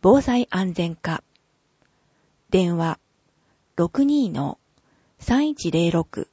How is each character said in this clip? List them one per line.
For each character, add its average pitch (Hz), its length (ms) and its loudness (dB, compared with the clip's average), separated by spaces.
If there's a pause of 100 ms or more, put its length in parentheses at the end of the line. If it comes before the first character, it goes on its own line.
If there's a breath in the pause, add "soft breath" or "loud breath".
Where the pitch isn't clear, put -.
防 240 180 6
災 247 300 -2
安 185 220 -2
全 170 240 -4
課。 - 260 -6 (1300)
電 175 260 2
話、 165 220 -2 (760)
六 170 280 0
二 277 240 0
の 143 300 -6 (640)
三 294 300 0
一 170 200 -6
零 170 220 0
六。 - 400 -4